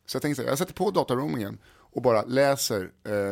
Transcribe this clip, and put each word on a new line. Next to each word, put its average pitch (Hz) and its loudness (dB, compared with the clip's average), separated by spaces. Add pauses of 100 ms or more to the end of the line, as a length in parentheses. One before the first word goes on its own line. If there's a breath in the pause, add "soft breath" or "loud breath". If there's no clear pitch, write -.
Så - -8
jag 135 -2
tänkte 147 -2
så - -4
här, 123 0
jag 135 2
sätter 170 -4
på 196 0
dataroamingen 131 -2 (100)
och - -10
bara 113 4
läser, 127 0 (120)
eh, 107 -6 (200)